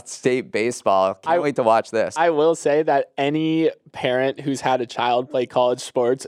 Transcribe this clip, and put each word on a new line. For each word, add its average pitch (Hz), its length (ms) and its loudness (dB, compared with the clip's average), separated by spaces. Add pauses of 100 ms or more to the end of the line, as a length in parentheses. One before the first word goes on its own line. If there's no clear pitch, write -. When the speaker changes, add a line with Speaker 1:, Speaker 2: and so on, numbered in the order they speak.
Speaker 1:
State - 460 -4
baseball. 101 640 0
Can't 165 200 -2
Speaker 2:
I, 175 40 2
Speaker 1:
wait 147 180 -2
to 135 60 0
watch 113 280 2
this." 101 260 -2
Speaker 2:
I 170 140 4
will 156 240 2
say 151 260 2
that 147 340 0
any 156 540 0 (220)
parent 131 500 -2
who's 139 200 -4
had 131 200 0
a 117 40 -4
child 123 440 -2
play 127 160 -2
college 123 360 0
sports 127 460 -2